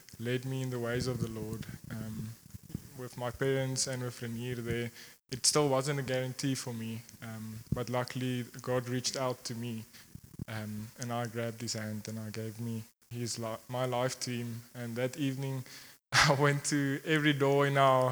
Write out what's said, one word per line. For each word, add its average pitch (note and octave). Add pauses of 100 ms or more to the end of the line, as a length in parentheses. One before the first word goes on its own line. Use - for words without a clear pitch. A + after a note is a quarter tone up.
(200)
led B2
me C3
in C3
the B2
ways A#2+
of B2
the A2+
Lord. A2 (240)
Um, A2 (680)
with B2
my B2
parents C3+
and B2+
with B2
Renier A#2+
there, A#2 (400)
it B2+
still D3+
wasn't C#3
a C3+
guarantee C3
for B2+
me, A2+ (220)
um, A2 (180)
but A#2+
luckily B2 (160)
God B2+
reached B2+
out B2+
to A#2
me, A2+ (680)
um, G#2+ (120)
and A#2+
I A#2+
grabbed A2+
his A2+
hand G#2+
and A2
I A2
gave A2
me A2+ (260)
his A#2+
li-, A2
my B2+
life B2+
to B2+
him. A#2+ (140)
And A#2
that B2+
evening, C3+ (260)
<laughs> -
I C#3+
went C#3+
to C#3+
every D3+
door C#3
in C#3
our C3